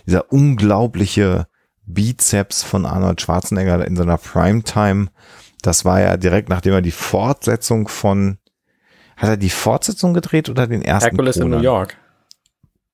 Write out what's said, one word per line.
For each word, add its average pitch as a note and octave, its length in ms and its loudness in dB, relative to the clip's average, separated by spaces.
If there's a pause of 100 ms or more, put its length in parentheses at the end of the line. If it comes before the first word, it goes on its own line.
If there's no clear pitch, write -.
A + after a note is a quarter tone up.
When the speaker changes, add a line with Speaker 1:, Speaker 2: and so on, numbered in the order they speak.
Speaker 1:
Dieser F2+ 260 0
unglaubliche G#2 1160 2 (380)
Bizeps G2+ 800 -2
von G2 220 -2
Arnold F#2 360 -2
Schwarzenegger F2+ 640 -2
in F2+ 100 -4
seiner E2+ 220 0
Primetime. G2+ 920 0 (560)
Das - 220 0
war F#2 160 4
ja F#2 160 2
direkt, F#2 320 0
nachdem F#2 240 0
er F#2 80 4
die F2 100 0
Fortsetzung A2+ 960 -2
von, G2 500 -2 (800)
hat G#2+ 120 0
er G#2+ 80 2
die G2 120 0
Fortsetzung F3 640 -2
gedreht D#3+ 360 -2
oder B2 180 0
den A#2 140 -4
ersten G2+ 300 0
Speaker 2:
Hercules C3 260 0
in E2+ 60 0
Speaker 1:
Conan? E2 160 0
Speaker 2:
New - 40 0
York. G#2 340 0 (960)